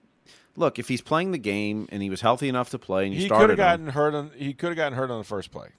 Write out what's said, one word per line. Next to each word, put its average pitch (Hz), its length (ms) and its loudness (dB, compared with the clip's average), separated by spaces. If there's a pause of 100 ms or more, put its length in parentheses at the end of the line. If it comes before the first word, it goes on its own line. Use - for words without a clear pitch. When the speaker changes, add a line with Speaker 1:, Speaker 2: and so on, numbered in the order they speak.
(560)
Speaker 1:
look, 147 240 0
if - 80 -8
he's 123 140 -2
playing 180 320 0
the 160 40 -2
game 104 540 -2
and 98 100 -6
he 98 80 -4
was 95 120 -6
healthy 127 260 2
enough 127 220 -2
to 131 100 -8
play 95 240 0
and 98 100 -2
you 156 60 -2
Speaker 2:
He 190 60 0
Speaker 1:
started 214 220 6
Speaker 2:
coulda 208 60 4
Speaker 1:
him - 40 2
Speaker 2:
gotten 170 320 2
hurt 147 260 2
on, 147 220 -6
he 139 160 -6
coulda 170 220 -4
gotten 143 220 -2
hurt 131 140 -2
on 117 60 -4
the 104 80 -8
first 101 260 -8
play. - 160 -14 (120)